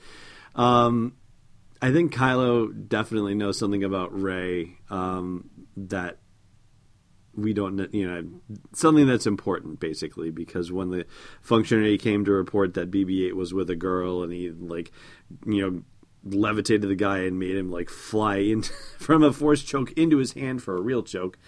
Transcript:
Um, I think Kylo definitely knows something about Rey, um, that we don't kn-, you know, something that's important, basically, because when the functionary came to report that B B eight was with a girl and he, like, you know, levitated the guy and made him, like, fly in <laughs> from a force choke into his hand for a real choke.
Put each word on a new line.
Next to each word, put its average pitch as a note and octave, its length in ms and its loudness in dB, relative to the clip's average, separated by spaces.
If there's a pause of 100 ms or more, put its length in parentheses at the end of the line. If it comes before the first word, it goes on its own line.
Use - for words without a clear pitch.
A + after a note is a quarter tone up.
(540)
Um, A#2+ 600 4 (640)
I C3 120 2
think D#3+ 200 4
Kylo A#2+ 760 2
definitely G#2+ 460 -2
knows G#2 240 -2
something G2+ 260 0
about F#2+ 360 -4
Rey, F2+ 560 -4 (140)
um, F#2 580 -6 (280)
that F#2 420 -6 (1160)
we G#2+ 180 -2
don't G2 240 -2
kn-, F#2+ 160 -4
you G2+ 140 -2
know, F2 220 -6 (460)
something D#3 320 6
that's B2 200 2
important, E2+ 540 -2
basically, E2 500 -8
because E2+ 420 -8
when F#2 180 -4
the F2+ 160 -6 (340)
functionary G#2+ 560 4
came G#2 280 0
to G2+ 80 2
report F#2+ 420 2
that F2+ 160 -4
B G2 140 2
B F#2 220 0
eight F#2 100 -4
was F2+ 180 -4
with F#2 160 -2
a F2+ 60 -2
girl F2+ 460 -2
and E2+ 100 -6
he, F2 180 -8
like, E2+ 400 -10 (560)
you G#2 160 2
know, F#2 200 -4 (420)
levitated G#2 640 0
the G2 60 0
guy G2 240 0
and F#2 200 -2
made F#2 180 -2
him, F#2 140 -4
like, F2 180 -6
fly G#2+ 500 -2
in G#2+ 240 2
<laughs> - 360 -10
from D#3 240 4
a C#3+ 100 8
force D3 300 2
choke C3 300 -4
into D#3+ 260 4
his C3 140 -2
hand C3 300 -6
for F#2+ 140 -6
a F2+ 40 -2
real A#2 220 -2
choke. F#2 460 -8